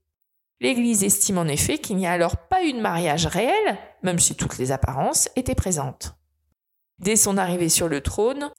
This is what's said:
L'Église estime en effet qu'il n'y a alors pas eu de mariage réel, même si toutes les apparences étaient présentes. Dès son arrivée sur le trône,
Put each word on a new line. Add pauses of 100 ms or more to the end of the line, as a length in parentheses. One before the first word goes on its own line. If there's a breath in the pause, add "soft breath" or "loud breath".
(600)
L'Église
estime
en
effet
qu'il
n'y
a
alors
pas
eu
de
mariage
réel, (240)
même
si
toutes
les
apparences
étaient
présentes. (840)
Dès
son
arrivée
sur
le
trône,